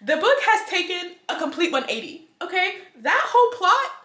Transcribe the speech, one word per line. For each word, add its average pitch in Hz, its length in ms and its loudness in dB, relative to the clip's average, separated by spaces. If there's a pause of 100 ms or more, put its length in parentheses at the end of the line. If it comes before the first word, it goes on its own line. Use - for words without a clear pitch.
The 269 160 -2
book 466 260 4
has 427 280 0
taken 349 460 -6 (120)
a - 80 -4
complete 330 360 -2
one 262 160 0
eighty, - 400 -10 (120)
okay? 370 360 -2 (260)
That 330 240 0
whole 480 320 4
plot 466 320 2 (140)